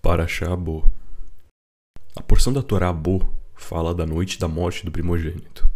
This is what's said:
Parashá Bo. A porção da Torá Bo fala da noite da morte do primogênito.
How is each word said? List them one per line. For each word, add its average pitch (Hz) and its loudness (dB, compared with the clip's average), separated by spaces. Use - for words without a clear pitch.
Parashá 85 0
Bo. 80 2
A - -10
porção - 6
da 135 0
Torá 92 0
Bo 85 0
fala 82 -6
da 85 -4
noite 82 -4
da 90 -4
morte 85 -4
do 85 -8
primogênito. 82 0